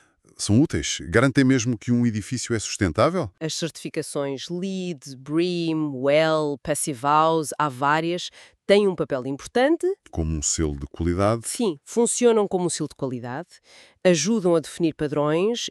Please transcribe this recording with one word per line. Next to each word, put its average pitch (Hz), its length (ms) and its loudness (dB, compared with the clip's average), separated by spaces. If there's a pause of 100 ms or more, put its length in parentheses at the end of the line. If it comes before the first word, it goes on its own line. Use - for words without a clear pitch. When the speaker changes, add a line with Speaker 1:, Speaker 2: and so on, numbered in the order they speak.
(360)
Speaker 1:
são 104 240 4
úteis? 104 420 0
Garantem 117 420 4
mesmo 127 340 2
que - 140 -4
um 120 120 2
edifício 113 520 -2
é 107 40 -2
sustentável? 117 720 0 (100)
Speaker 2:
As 160 140 -6
certificações 143 960 -6
leed, 175 680 -6
bream, 156 760 -2
well, 147 680 2
Passive 143 380 -4
House, 156 480 2 (100)
há 147 100 0
várias, 156 600 -2 (360)
têm 202 220 6
um 180 80 0
papel 135 320 -4
importante. 262 580 0 (240)
Speaker 1:
Como 80 260 -2
um 73 60 -2
selo 73 380 -2
de 71 80 -8
qualidade? 98 600 -2
Speaker 2:
Sim, 185 360 -4
funcionam 226 640 2
como 180 180 -2
um 165 40 -2
selo 151 200 -4
de - 60 -20
qualidade, 127 540 -8 (540)
ajudam 180 520 4
a 160 60 4
definir 160 340 -2
padrões, 156 760 0